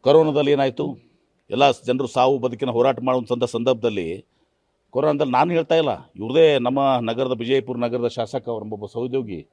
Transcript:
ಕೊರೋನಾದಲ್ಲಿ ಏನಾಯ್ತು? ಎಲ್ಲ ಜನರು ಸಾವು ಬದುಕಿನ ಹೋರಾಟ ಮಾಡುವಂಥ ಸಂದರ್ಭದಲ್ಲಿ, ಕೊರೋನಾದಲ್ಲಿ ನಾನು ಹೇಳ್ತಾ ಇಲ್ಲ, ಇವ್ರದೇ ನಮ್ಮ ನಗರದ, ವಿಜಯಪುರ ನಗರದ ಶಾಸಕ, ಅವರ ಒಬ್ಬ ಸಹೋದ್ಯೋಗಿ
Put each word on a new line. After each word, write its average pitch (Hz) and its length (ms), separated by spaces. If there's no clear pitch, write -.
ಕೊರೋನಾದಲ್ಲಿ 147 520
ಏನಾಯ್ತು? 139 440
ಎಲ್ಲ 135 200
ಜನರು 127 360
ಸಾವು 135 320
ಬದುಕಿನ 123 320
ಹೋರಾಟ 120 320
ಮಾಡುವಂಥ 123 420
ಸಂದರ್ಭದಲ್ಲಿ, 110 800
ಕೊರೋನಾದಲ್ಲಿ 143 420
ನಾನು 143 180
ಹೇಳ್ತಾ 165 240
ಇಲ್ಲ, 135 420
ಇವ್ರದೇ 139 420
ನಮ್ಮ 123 220
ನಗರದ, 120 380
ವಿಜಯಪುರ 123 380
ನಗರದ 120 320
ಶಾಸಕ, 117 400
ಅವರ 113 140
ಒಬ್ಬ 104 240
ಸಹೋದ್ಯೋಗಿ 117 680